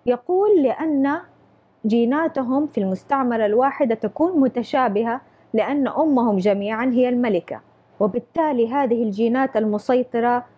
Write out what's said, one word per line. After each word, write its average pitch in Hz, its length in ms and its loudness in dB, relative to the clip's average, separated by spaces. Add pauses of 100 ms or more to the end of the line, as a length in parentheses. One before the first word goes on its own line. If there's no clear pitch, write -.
يقول 359 580 2
لأن 277 540 0 (680)
جيناتهم 262 800 0
في 233 140 -4
المستعمرة 226 640 -2
الواحدة 247 500 0
تكون 311 440 -2
متشابهة 240 800 0 (320)
لأن 233 340 0
أمهم 240 500 2
جميعًا 208 480 0
هي 247 240 2
الملكة، 220 500 -2 (400)
وبالتالي 240 760 -2
هذه 240 300 0
الجينات 233 540 0
المسيطرة 240 840 0 (140)